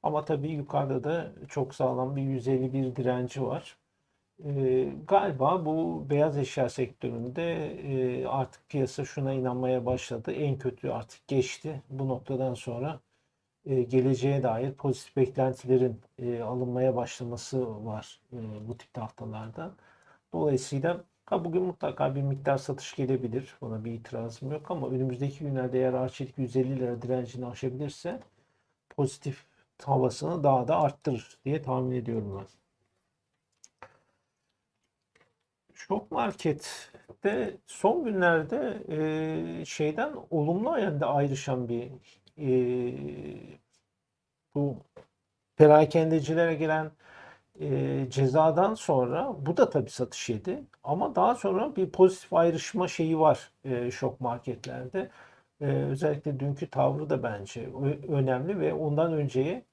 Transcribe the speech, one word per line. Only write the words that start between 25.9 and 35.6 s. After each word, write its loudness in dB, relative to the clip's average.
Arçelik -4
yüz -2
elli 2
lira -2
direncini -4
aşabilirse -6
pozitif -4
havasını 0
daha 6
da 4
arttırır -2
diye -2
tahmin -2
ediyorum -4
ben. -14